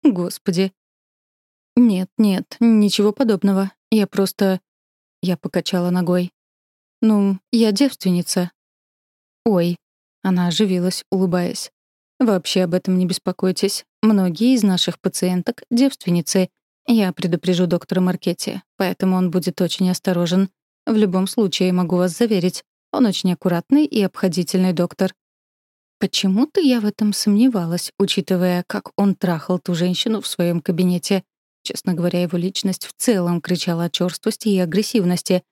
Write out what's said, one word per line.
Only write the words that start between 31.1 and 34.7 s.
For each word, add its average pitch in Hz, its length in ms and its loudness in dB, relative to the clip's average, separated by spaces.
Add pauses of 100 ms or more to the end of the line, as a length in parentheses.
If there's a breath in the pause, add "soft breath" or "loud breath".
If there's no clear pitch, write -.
Честно - 320 -4
говоря, 175 260 0
его 175 160 -2
личность 185 480 -4
в - 80 -18
целом 175 480 0
кричала 170 440 -2
о 170 60 -4
черствости 196 600 -4
и 190 80 2
агрессивности. 180 920 0